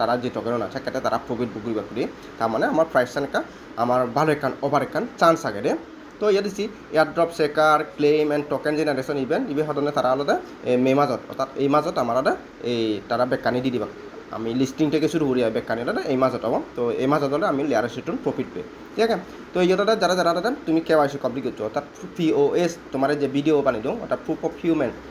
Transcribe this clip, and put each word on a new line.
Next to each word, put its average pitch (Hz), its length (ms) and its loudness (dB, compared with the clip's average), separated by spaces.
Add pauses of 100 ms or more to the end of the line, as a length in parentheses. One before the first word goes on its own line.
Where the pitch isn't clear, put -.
তারা 113 120 2 (100)
যে 123 120 -2
টোকেন 113 180 -2 (140)
আছে 127 180 -8
সেটা - 200 -4
তারা 110 120 0 (100)
প্রফিট 120 260 -4
বুক 107 120 -8
করিবা 110 240 -2
করি। 113 140 -4 (340)
তার 117 160 0
মানে 151 200 2
আমার 160 180 4
প্রাইস 123 220 2 (140)
একটা 208 120 -2 (440)
আমার 123 180 2 (160)
ভালো 156 180 4
একখান 139 180 -2 (120)
ওভার 139 200 2
একখান 165 180 -4 (160)
চান্স 165 200 6 (100)
আগে 101 160 -6
রে। 175 60 2 (480)
তো 208 140 0
ইয়ার 196 140 2
দিছি 196 160 -4 (360)
airdrop 160 380 2
seeker, 151 400 4 (180)
claim 151 400 4
and 147 160 0
token 151 280 0
generation 143 360 0 (100)
event, 170 260 0
ইভে 147 180 0
হতনে 143 280 0
তারা 127 180 2
আলাদা 143 200 0 (340)
এ, - 20 4 (120)
মে 131 160 6
মাঝত, 131 220 2 (100)
অর্থাৎ - 180 -4 (140)
এই 143 120 2
মাঝত 160 280 0
আমার 117 120 0
আলাদা 151 180 2 (380)
এই 117 100 0 (280)
তারা 120 220 2
বেকানি 127 340 0
দি 131 100 2
দিবা। 104 140 -2 (480)
আমি 113 120 -4 (120)
লিস্টিং 135 320 0
থেকে 156 200 2
শুরু 160 160 0
করি 127 160 2
আর 113 120 2
বেকানি 113 280 -2
আলাদা 220 160 -2 (100)
এই 131 120 2
মাঝত 123 240 0
হবো। 147 120 0 (160)
তো 123 60 -4 (220)
এই 131 100 2
মাঝত 143 220 0
হলে 170 160 0
আমি 139 100 0 (100)
লেয়ার 110 140 2 (100)
স্টোন 131 300 -6
প্রফিট 131 280 -2
পাই, 90 100 -8 (300)
ঠিক 214 120 0
আছে? 220 120 0 (340)
তো - 120 -2
এই 180 80 4
কথাটা 202 300 4
যারা 180 180 2
যারা 170 140 4
আলাদা 175 160 0 (180)
তুমি 165 200 4
কেওয়াইসি 143 360 4
কমপ্লিট 123 220 -4
করছো, 110 220 -4
অর্থাৎ 143 180 -4 (320)
পিওএস 160 540 2 (220)
তোমার 135 160 2 (120)
যে 139 140 0
ভিডিও 147 200 4 (120)
বানিয়ে 113 180 0
দাও, 170 180 -2
অর্থাৎ 123 220 -2
proof 160 220 -4
of 160 60 -2 (100)
human, 156 280 2 (200)